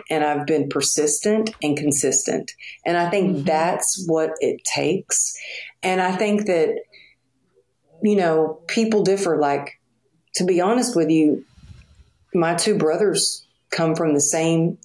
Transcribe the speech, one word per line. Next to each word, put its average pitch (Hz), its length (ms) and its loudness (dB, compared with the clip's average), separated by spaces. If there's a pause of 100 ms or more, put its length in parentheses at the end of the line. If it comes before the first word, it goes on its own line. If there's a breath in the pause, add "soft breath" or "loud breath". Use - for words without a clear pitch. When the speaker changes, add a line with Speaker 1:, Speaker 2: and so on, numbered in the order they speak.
(120)
Speaker 1:
and 156 120 0
I've 147 220 -2
been 143 240 0
persistent 208 840 0 (120)
and 147 140 0
consistent. 147 760 -2 (340 loud breath)
And 175 120 0
I 170 120 0
think 196 280 2
Speaker 2:
Mm-hmm. 139 80 -4
Speaker 1:
that's 170 600 0
what 160 240 0 (100)
it - 220 -2
takes. - 720 -2 (460 loud breath)
And 185 200 0
I 185 140 0
think 208 300 0
that, 165 300 2 (1300 loud breath)
you 208 120 2
know, 160 520 2
people 220 360 2
differ. 190 360 0
Like, 143 400 -2 (560)
to - 80 -2
be 180 180 2
honest 233 340 0
with 165 140 2
you, 156 340 4 (880)
my 170 220 2
two 190 220 0
brothers 160 680 0 (280)
come 160 240 0
from 160 180 0
the 143 80 2
same 165 640 0